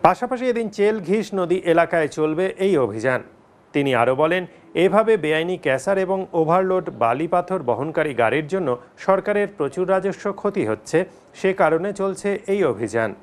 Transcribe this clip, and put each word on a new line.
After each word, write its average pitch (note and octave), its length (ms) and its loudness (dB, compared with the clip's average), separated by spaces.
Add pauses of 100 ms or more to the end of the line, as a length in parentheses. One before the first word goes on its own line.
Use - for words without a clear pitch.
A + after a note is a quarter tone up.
পাশাপাশি A#3+ 440 2
এদিন A3+ 220 -2
চেল G#3 320 0
ঘিস F#3+ 340 -2
নদী F3+ 200 0
এলাকায় E3 540 2
চলবে D#3 500 -2
এই F#3+ 180 2
অভিযান। A#2 460 0 (500)
তিনি C#3 220 2
আরও A#2+ 220 4
বলেন, E3+ 300 0 (280)
এভাবে G3+ 420 4
বেআইনি D#3+ 420 -2
ক্যাসার D3 400 0
এবং F#3+ 340 -2
ওভারলোড F3+ 580 0
বালি A#2+ 380 0
পাথর F3+ 340 -2
বহনকারী C#3+ 520 -2
গাড়ির A#2 320 2
জন্য D3+ 320 -2 (200)
সরকারের G3 580 0
প্রচুর E3 320 -2
রাজস্ব F#3+ 440 -2
ক্ষতি G3 340 -2
হচ্ছে, A2 380 -2 (300)
সে F#3+ 180 0
কারণে F3 400 2
চলছে G3 540 -4
এই G3 180 0
অভিযান। A2+ 580 0